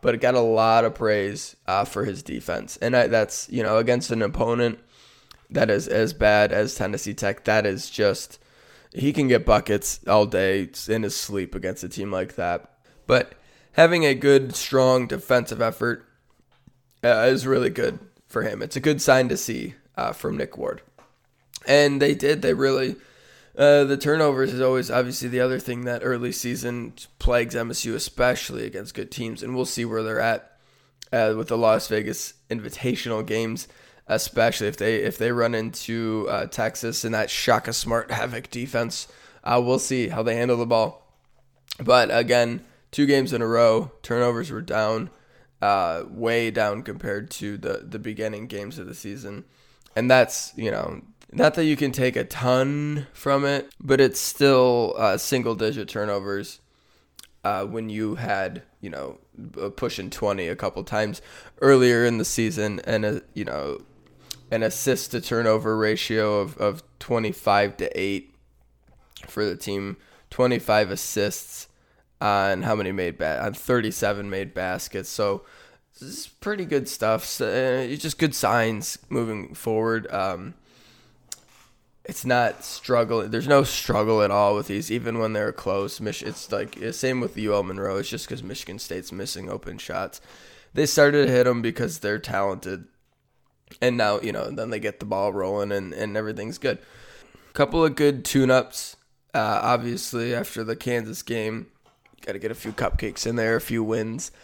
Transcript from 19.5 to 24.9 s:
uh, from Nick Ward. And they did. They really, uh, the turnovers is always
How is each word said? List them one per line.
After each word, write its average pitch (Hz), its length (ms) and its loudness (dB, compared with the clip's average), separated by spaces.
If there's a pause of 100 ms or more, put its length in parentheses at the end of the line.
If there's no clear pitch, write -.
uh, - 160 -2
from - 240 -6
Nick - 200 -6
Ward. - 240 -6 (840)
And 139 340 6
they 143 140 4
did. 143 260 2
They 165 140 2
really, 135 420 0 (600)
uh, 143 280 8
the 139 140 0
turnovers 143 560 2
is 127 60 -4
always 127 300 2